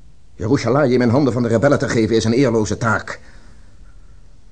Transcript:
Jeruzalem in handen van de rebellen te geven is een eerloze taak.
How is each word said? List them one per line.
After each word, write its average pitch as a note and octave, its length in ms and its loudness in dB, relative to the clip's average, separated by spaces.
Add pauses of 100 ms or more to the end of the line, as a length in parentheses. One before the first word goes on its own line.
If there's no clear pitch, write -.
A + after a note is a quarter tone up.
(340)
Jeruzalem B2 640 2
in B2 80 2
handen C3 240 2
van B2 100 -2
de A#2 60 0
rebellen A#2 300 2
te B2 100 -4
geven A2 280 2
is G#2+ 80 2
een A2+ 80 0
eerloze A#2 460 0
taak. - 420 -2 (1300)